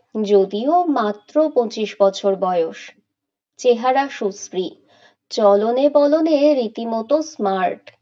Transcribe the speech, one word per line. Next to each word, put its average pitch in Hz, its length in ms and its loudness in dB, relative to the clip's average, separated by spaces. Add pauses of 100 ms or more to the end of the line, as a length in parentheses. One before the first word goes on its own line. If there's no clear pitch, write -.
(220)
যদিও 208 640 2
মাত্র 269 680 -2
পঁচিশ 226 500 -4
বছর 196 360 0
বয়স। 180 540 -4 (680)
চেহারা 254 520 0
সুশ্রী, 190 640 -8 (600)
চলনে 220 580 2
বলনে 294 680 2
রীতিমতো 233 680 -2
স্মার্ট। 190 800 -4